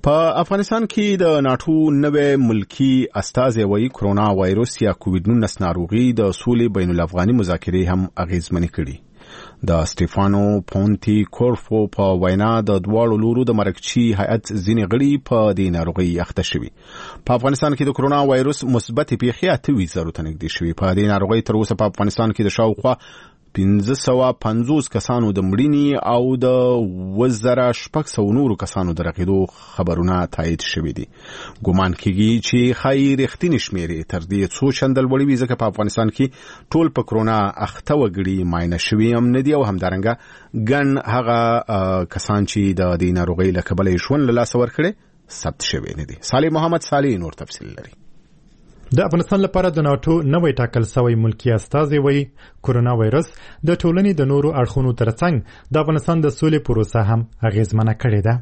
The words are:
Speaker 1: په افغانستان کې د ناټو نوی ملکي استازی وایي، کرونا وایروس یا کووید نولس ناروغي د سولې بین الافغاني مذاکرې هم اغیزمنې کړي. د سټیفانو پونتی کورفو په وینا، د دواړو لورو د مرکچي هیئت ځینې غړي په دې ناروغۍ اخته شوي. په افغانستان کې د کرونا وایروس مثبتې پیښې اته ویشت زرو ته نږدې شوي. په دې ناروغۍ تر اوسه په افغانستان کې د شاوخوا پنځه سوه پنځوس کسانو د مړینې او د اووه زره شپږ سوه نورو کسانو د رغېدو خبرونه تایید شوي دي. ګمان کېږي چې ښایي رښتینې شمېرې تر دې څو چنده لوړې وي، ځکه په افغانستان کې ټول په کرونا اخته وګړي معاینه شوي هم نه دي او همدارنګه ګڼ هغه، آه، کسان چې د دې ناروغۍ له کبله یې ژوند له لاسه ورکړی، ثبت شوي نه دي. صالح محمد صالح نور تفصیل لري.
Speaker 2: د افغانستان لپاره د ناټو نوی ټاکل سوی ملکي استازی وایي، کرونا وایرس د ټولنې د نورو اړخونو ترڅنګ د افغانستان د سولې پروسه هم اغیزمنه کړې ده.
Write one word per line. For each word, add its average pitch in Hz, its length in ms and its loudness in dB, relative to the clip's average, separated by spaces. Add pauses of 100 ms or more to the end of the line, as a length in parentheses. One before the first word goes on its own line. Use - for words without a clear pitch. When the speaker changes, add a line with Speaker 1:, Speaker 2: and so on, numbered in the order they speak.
Speaker 1:
په 147 120 4 (240)
افغانستان 202 440 -2
کې 208 360 0
د 156 240 4
ناټو 135 320 0 (240)
نوی 147 260 2 (220)
ملکي 113 420 0 (300)
استازی 120 420 0
وایي، 104 260 0
کرونا 101 380 0 (100)
وایروس 98 440 0
یا 104 120 2 (120)
کووید 92 260 0
نولس 113 300 0
ناروغي 90 520 0
د 107 160 2 (120)
سولې 117 360 0
بین 90 160 0
الافغاني 90 460 0
مذاکرې 92 500 0
هم 95 180 0 (180)
اغیزمنې 87 500 -2
کړي. 69 220 -6 (720)
د 82 220 2
سټیفانو 101 680 0 (100)
پونتی 104 460 0 (200)
کورفو 113 460 0 (140)
په 95 240 2
وینا، 98 400 2
د 104 240 0
دواړو 110 380 2
لورو 117 260 2
د 113 100 2
مرکچي 101 460 0 (160)
هیئت 110 220 -2 (100)
ځینې 107 380 0
غړي 139 200 2 (180)
په 107 280 2
دې 95 100 0 (100)
ناروغۍ 85 320 -2 (120)
اخته - 320 -4
شوي. 57 160 -6 (560)
په 127 80 0
افغانستان 139 400 0
کې 131 120 -2
د 139 120 -2
کرونا 143 260 2
وایروس 135 420 0
مثبتې 120 560 -2
پیښې 123 320 -2
اته 143 200 -2
ویشت 95 200 -2
زرو 82 180 -4
ته 80 120 -8
نږدې 78 340 -8
شوي. 85 160 -2
په 92 240 0
دې 104 160 2
ناروغۍ 98 280 0
تر 110 140 -2
اوسه 107 200 0
په 107 180 0
افغانستان 107 420 0
کې 113 80 -2
د 98 140 2
شاوخوا 117 420 0 (560)
پنځه 101 400 2
سوه 127 340 2 (140)
پنځوس 120 500 0
کسانو 117 420 0
د 98 140 0
مړینې 143 500 2 (140)
او 120 100 2 (120)
د 127 100 0 (260)
اووه 98 640 0
زره 123 320 2 (100)
شپږ - 380 -6
سوه 104 220 2
نورو 127 260 2
کسانو 90 340 -2
د 85 100 -4
رغېدو 92 300 0 (380)
خبرونه 87 420 0 (180)
تایید 82 360 -4
شوي 76 260 -4
دي. - 80 -8 (640)
ګمان 92 340 2
کېږي 104 300 2 (160)
چې 123 120 2 (220)
ښایي 139 260 2 (140)
رښتینې 147 440 -2
شمېرې 85 340 -6 (120)
تر 85 160 -6
دې 98 300 -2
څو 135 220 0
چنده 131 220 2
لوړې 131 240 2
وي، 135 180 2
ځکه 123 120 -2
په 110 160 -2
افغانستان 107 440 -2
کې 135 100 0 (420)
ټول 165 320 2
په 120 80 -4
کرونا 110 320 0 (300)
اخته - 260 -6
وګړي 95 480 0
معاینه 85 480 -2
شوي 110 240 4
هم 120 100 2 (140)
نه - 20 0
دي 147 140 0
او 135 160 2
همدارنګه 95 420 -2 (560)
ګڼ 139 180 2 (280)
هغه، 117 260 0 (380)
آه، 92 260 0
کسان 104 400 -2
چې 104 160 -2 (180)
د 90 220 0
دې 90 80 2 (100)
ناروغۍ 90 360 0
له 87 60 -2
کبله 95 300 0
یې 87 160 2
ژوند 143 200 2
له 117 60 2 (100)
لاسه 123 160 -2
ورکړی، 151 320 -2 (380)
ثبت - 320 -8
شوي - 400 -6
نه 69 100 -6
دي. - 60 -14 (140)
صالح 156 280 2
محمد 165 320 -2
صالح 139 320 0
نور 80 80 -8
تفصیل - 460 -16
لري. - 160 -20 (1000)
Speaker 2:
د 123 60 4
افغانستان 170 400 0
لپاره 185 280 0
د 156 160 0
ناټو 143 300 0 (180)
نوی 170 240 2
ټاکل 120 320 0
سوی 120 320 2
ملکي 113 300 0
استازی 147 480 0
وایي، 139 200 2 (440)
کرونا 120 340 2
وایرس 113 320 2 (380)
د - 20 2 (120)
ټولنې 185 380 2
د 135 120 2
نورو 143 200 2
اړخونو 131 480 0
ترڅنګ 131 360 0 (380)
د 151 100 2
افغانستان 156 380 0
د 147 140 2
سولې 156 320 2
پروسه 110 400 0
هم 113 140 2 (280)
اغیزمنه 110 440 2
کړې 107 340 0
ده. 117 140 4